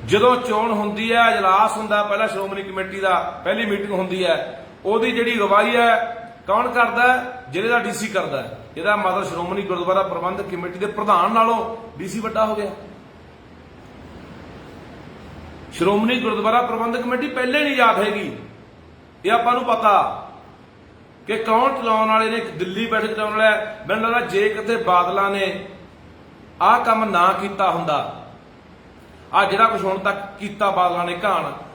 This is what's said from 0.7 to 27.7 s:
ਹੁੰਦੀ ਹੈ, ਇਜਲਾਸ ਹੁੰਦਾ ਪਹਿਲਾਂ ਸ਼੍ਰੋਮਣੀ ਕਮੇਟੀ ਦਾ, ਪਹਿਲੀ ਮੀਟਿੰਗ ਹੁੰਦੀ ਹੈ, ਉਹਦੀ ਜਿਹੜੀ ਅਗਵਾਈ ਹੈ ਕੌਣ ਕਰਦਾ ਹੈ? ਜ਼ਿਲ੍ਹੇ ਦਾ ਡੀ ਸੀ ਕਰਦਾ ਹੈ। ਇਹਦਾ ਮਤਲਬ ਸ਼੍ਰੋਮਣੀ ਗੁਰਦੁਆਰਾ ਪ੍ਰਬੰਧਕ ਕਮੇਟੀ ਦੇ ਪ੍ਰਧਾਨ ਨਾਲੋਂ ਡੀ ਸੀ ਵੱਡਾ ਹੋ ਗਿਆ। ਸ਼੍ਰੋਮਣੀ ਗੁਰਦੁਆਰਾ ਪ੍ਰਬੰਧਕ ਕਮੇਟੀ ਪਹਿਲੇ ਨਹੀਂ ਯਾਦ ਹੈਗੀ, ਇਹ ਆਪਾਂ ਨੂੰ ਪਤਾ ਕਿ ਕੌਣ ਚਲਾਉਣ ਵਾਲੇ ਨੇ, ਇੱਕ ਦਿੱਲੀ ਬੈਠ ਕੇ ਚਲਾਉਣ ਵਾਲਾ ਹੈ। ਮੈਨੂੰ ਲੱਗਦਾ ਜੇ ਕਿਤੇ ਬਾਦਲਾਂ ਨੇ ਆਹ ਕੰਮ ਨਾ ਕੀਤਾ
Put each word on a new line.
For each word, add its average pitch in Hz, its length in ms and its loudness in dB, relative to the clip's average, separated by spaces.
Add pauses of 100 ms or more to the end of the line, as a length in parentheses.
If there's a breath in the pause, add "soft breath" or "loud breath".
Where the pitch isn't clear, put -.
ਹੁੰਦੀ 208 420 -2
ਹੈ, 226 200 6
ਇਜਲਾਸ 202 440 4
ਹੁੰਦਾ 208 260 0
ਪਹਿਲਾਂ 208 240 0
ਸ਼੍ਰੋਮਣੀ 196 360 -6
ਕਮੇਟੀ 190 360 -6
ਦਾ, 180 440 0
ਪਹਿਲੀ 220 220 0
ਮੀਟਿੰਗ 202 260 -2
ਹੁੰਦੀ 180 340 -2
ਹੈ, - 420 -2 (180)
ਉਹਦੀ 226 260 2
ਜਿਹੜੀ 233 260 0
ਅਗਵਾਈ 208 380 4
ਹੈ 233 420 2 (300)
ਕੌਣ 233 240 0
ਕਰਦਾ 240 420 4
ਹੈ? - 380 -4
ਜ਼ਿਲ੍ਹੇ 196 180 -2
ਦਾ 240 100 2
ਡੀ 208 120 -4
ਸੀ 208 160 -6
ਕਰਦਾ 160 360 -4
ਹੈ। - 160 -12 (180)
ਇਹਦਾ 196 180 2
ਮਤਲਬ 196 280 0
ਸ਼੍ਰੋਮਣੀ 180 380 -4
ਗੁਰਦੁਆਰਾ 185 420 0
ਪ੍ਰਬੰਧਕ 185 460 -4
ਕਮੇਟੀ 180 300 -8
ਦੇ 196 60 -2
ਪ੍ਰਧਾਨ 202 480 2
ਨਾਲੋਂ 226 440 2 (200)
ਡੀ 175 100 -8
ਸੀ 196 120 -6
ਵੱਡਾ 220 260 0
ਹੋ 214 100 -2
ਗਿਆ। 202 160 -4 (3000)
ਸ਼੍ਰੋਮਣੀ 214 460 0
ਗੁਰਦੁਆਰਾ 220 420 0
ਪ੍ਰਬੰਧਕ 233 400 -2
ਕਮੇਟੀ 254 260 -2
ਪਹਿਲੇ 262 360 -2
ਨਹੀਂ 285 120 -2
ਯਾਦ 226 240 4
ਹੈਗੀ, 202 380 -2 (880)
ਇਹ 190 60 2
ਆਪਾਂ 233 220 2
ਨੂੰ 247 120 0
ਪਤਾ 220 520 2 (1080)
ਕਿ 220 100 -2
ਕੌਣ 233 440 2
ਚਲਾਉਣ 220 280 2
ਵਾਲੇ 220 200 4
ਨੇ, 233 80 -2
ਇੱਕ - 120 -6
ਦਿੱਲੀ 185 360 -4
ਬੈਠ 220 160 0
ਕੇ 214 120 -4
ਚਲਾਉਣ 214 180 -2
ਵਾਲਾ 214 200 4
ਹੈ। - 360 -4
ਮੈਨੂੰ 214 160 0
ਲੱਗਦਾ 233 160 2
ਜੇ 208 300 2
ਕਿਤੇ 214 260 -2
ਬਾਦਲਾਂ 196 540 2
ਨੇ 196 360 -2 (960)
ਆਹ 220 180 6
ਕੰਮ 226 260 2
ਨਾ 185 280 4
ਕੀਤਾ 196 380 0